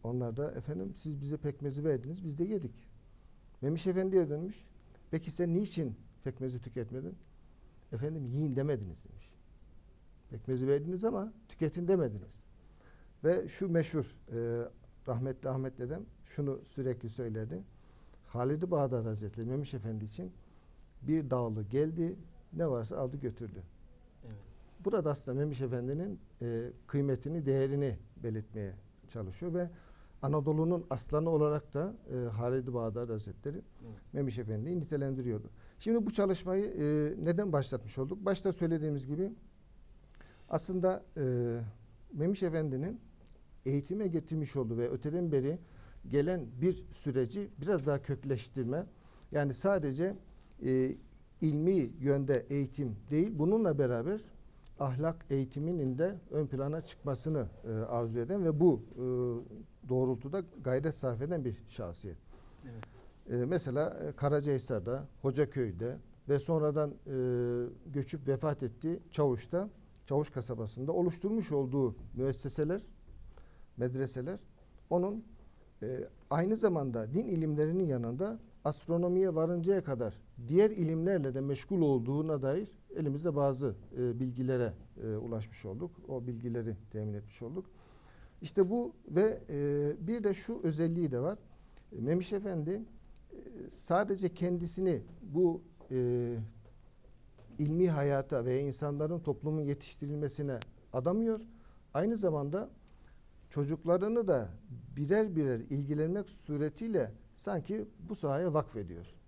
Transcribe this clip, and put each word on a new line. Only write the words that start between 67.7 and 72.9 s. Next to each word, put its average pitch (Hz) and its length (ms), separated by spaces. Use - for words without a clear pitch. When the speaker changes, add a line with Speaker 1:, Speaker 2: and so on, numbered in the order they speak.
Speaker 1:
göçüp 139 340
vefat 139 360
ettiği 156 360
Çavuş'ta, 151 580
Çavuş 147 240
kasabasında 120 640
oluşturmuş 180 600
olduğu 135 440
müesseseler, 147 680